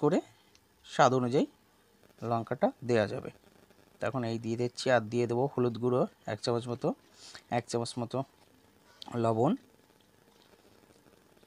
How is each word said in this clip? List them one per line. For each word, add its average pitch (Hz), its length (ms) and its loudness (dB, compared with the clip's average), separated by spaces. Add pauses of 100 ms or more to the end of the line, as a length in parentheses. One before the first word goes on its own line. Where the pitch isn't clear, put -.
করে 165 160 4 (760)
স্বাদ 135 260 6
অনুযায়ী 127 260 0 (840)
লঙ্কাটা 120 380 0 (200)
দেওয়া 110 240 4
যাবে। - 180 -10 (680)
তো - 100 -8
এখন 123 140 -2 (100)
এই 113 120 -2
দিয়ে 113 160 -2
দিচ্ছি, - 260 -4 (100)
আর 113 60 4 (100)
দিয়ে 120 180 2
দেবো 120 220 2
হলুদ 123 300 0
গুঁড়ো 123 200 2 (300)
এক 104 120 -6
চামচ 117 280 0
মতো, 120 160 -4 (680)
এক 117 120 -2
চামচ 117 300 -4
মতো 120 180 -4 (1040)
লবণ, 113 280 4 (1900)